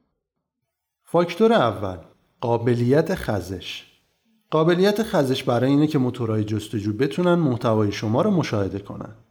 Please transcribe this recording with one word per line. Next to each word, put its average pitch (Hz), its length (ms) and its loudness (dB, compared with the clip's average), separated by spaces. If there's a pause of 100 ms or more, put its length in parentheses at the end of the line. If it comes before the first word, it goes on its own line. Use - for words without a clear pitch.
(1040)
فاکتور 175 480 2
اول، 104 460 0 (420)
قابلیت 120 760 2
خزش. 95 720 -6 (640)
قابلیت 175 520 2
خزش 135 400 0
برای 123 280 0
اینه 147 160 4
که 151 120 -2
موتورهای 113 460 0
جستجو 107 480 -4
بتونن 175 420 0
محتوای 117 580 2
شما 117 300 0
رو 214 80 2
مشاهده 101 480 -2
کنن. 104 360 -14 (160)